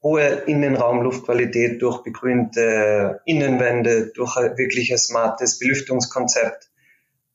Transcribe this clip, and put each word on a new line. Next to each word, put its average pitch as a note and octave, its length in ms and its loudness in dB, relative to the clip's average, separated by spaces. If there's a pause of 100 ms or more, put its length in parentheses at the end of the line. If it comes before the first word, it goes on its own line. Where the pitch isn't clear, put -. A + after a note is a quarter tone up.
hohe D3+ 220 2
Innenraumluftqualität A#2+ 1600 0
durch B2 220 0
begrünte A2 1200 0
Innenwände, A#2+ 880 2
durch B2 240 -6
ein A#2+ 200 0
wirklich B2+ 340 -2
ein A#2+ 80 0
smartes A#2 600 -2
Belüftungskonzept. B2 1120 -2 (640)